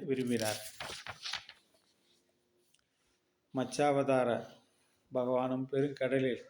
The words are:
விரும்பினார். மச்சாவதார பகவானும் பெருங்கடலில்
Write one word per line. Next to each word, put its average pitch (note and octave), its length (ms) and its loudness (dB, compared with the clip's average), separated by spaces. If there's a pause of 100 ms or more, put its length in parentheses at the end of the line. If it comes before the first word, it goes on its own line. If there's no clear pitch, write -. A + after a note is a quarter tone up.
விரும்பினார். A#2+ 720 -2 (2750)
மச்சாவதார C3 960 2 (640)
பகவானும் B2+ 580 0
பெருங்கடலில் C3+ 800 0